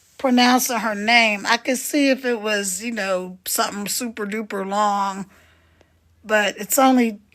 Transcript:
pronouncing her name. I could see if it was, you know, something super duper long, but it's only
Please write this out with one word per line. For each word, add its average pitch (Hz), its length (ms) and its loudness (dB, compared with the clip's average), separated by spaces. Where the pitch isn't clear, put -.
pronouncing 247 600 2
her 220 160 -2
name. 214 520 2
I 233 120 2
could 254 180 -2
see 277 320 0
if 262 160 0
it 240 160 -2
was, 202 420 -4
you 240 100 -6
know, 185 520 -4
something 208 440 -4
super 226 360 -6
duper 208 420 -6
long, 196 600 0
but 214 320 0
it's - 220 -4
only 247 420 4